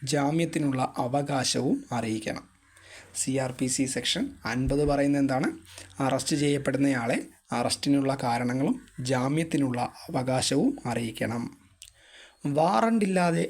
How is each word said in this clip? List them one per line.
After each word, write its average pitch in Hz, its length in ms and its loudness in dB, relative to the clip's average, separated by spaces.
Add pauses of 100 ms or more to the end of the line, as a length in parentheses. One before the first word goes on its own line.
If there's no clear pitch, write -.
ജാമ്യത്തിനുള്ള 147 920 0
അവകാശവും 131 800 0 (160)
അറിയിക്കണം. 110 500 -2 (720)
സി - 200 -2
ആർ 131 160 -2
പി 131 140 -2
സി 127 200 0
സെക്ഷൻ - 380 -2 (200)
അൻപത് 131 400 0
പറയുന്നത് 143 380 2
എന്താണ്? 135 260 2 (520)
അറസ്റ്റ് 135 360 0
ചെയ്യപ്പെടുന്നയാളെ 139 800 2 (360)
അറസ്റ്റിനുള്ള 135 680 0
കാരണങ്ങളും 123 520 0 (260)
ജാമ്യത്തിനുള്ള 135 800 0 (280)
അവകാശവും 131 640 2 (140)
അറിയിക്കണം. 117 580 -4 (1120)
വാറണ്ട് 220 480 4
ഇല്ലാതെ 175 460 2